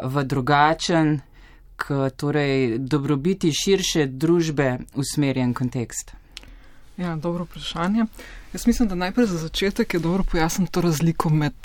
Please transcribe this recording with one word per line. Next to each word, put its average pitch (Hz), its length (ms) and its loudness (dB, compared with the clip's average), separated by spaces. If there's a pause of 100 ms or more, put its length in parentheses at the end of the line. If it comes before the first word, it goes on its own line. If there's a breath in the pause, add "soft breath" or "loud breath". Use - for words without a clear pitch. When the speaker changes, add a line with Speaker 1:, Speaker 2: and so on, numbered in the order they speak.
Speaker 1:
v 135 200 -2
drugačen, 147 960 2 (560 soft breath)
k, 135 400 -2
torej, 139 640 0
dobrobiti 147 760 0
širše 185 520 2
družbe 143 720 2 (160)
usmerjen 131 600 0
kontekst? - 640 -6 (760 loud breath)
Speaker 2:
Ja, 175 200 -6
dobro 170 280 -4
vprašanje. 180 600 -2 (480 loud breath)
Jaz - 140 -4
mislim, 233 220 4
da 190 60 -2
najprej 185 320 0
za 175 120 -2
začetek 196 560 -2
je 175 60 2
dobro 175 220 0 (100)
pojasniti 165 400 0
to 175 80 2
razliko 165 500 2
med 151 220 2 (120)